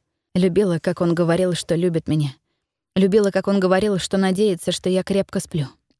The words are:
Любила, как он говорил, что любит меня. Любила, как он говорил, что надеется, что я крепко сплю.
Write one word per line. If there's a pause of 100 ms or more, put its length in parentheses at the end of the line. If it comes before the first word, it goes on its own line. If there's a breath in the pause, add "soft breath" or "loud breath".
(340)
Любила,
как
он
говорил,
что
любит
меня. (600)
Любила,
как
он
говорил,
что
надеется,
что
я
крепко
сплю. (320)